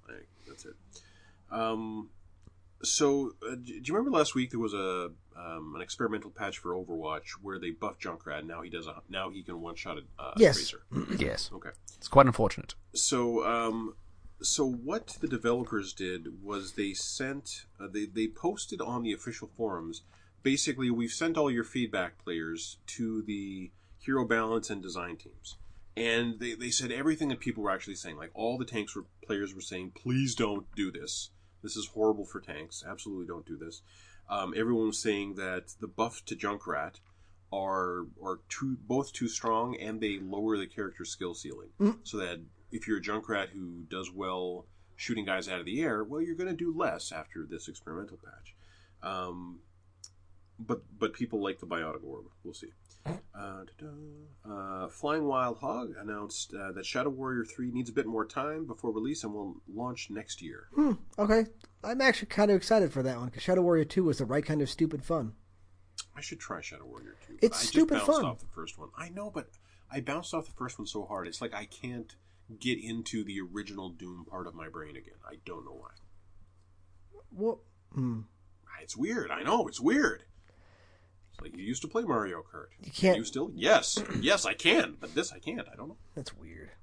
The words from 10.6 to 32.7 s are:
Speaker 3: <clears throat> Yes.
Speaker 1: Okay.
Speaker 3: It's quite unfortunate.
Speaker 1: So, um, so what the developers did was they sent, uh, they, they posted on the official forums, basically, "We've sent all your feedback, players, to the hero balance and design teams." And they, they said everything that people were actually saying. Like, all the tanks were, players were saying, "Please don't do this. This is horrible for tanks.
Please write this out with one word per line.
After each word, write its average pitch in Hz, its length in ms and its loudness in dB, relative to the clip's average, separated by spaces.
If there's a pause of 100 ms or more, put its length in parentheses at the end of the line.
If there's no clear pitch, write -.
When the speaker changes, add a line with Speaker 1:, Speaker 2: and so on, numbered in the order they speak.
Speaker 3:
<clears throat> - 260 0
Yes. 62 340 0
Speaker 1:
Okay. - 200 -10 (260)
Speaker 3:
It's - 100 -12
quite 139 200 12
unfortunate. - 480 2 (180)
Speaker 1:
So, 117 540 4
um, 113 480 0 (480)
so - 200 4
what 131 580 -2
the 156 60 0
developers 117 680 2
did 90 500 -6
was 101 300 -4
they 98 200 0
sent, - 720 -6 (140)
uh, 98 80 -8
they, 104 180 -2
they 107 220 0
posted - 520 -4
on 123 220 -2
the 113 120 0
official 110 440 -8
forums, 85 460 -2 (400)
basically, 135 480 2
"We've 117 200 2
sent 165 240 2
all 147 140 6
your 117 140 2
feedback, 107 600 -2
players, 82 540 -4 (100)
to 110 360 -2
the 98 480 -6 (260)
hero 135 280 2
balance 113 440 4
and 101 140 -2
design 87 340 -6
teams." - 380 -16 (420)
And 117 420 4
they, 120 140 -2
they 120 160 -6
said 117 220 0
everything 151 380 2
that 123 100 0
people 110 240 -2
were 101 80 2
actually 95 240 -4
saying. 82 220 -10
Like, 80 180 -12
all 120 240 2
the 127 60 -2
tanks 110 300 -2
were, 98 100 -8 (200)
players 101 300 -2
were 95 60 -12
saying, 92 340 -8
"Please 127 400 2
don't 104 400 2
do 95 160 2
this. - 400 -8 (300)
This 107 140 -8
is 107 120 -6
horrible 107 360 4
for 98 160 -8
tanks. 80 480 -10